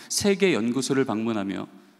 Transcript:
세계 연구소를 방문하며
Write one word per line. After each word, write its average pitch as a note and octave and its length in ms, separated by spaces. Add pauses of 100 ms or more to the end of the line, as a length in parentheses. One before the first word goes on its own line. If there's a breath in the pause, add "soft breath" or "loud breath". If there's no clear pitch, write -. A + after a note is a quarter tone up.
세계 G3 440
연구소를 B2+ 520
방문하며 G#2 640 (320 loud breath)